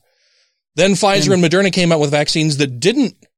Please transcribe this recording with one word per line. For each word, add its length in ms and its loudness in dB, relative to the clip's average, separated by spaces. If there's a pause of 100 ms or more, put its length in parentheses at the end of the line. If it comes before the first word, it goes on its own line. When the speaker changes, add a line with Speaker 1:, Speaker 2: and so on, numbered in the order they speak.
(760)
Speaker 1:
Then 160 2
Pfizer 400 0
Speaker 2:
And 100 2
Speaker 1:
and 20 2
Moderna 280 0
came 200 0
out 80 0
with 100 -2
vaccines 480 -2
that 220 -4
didn't 340 0 (240)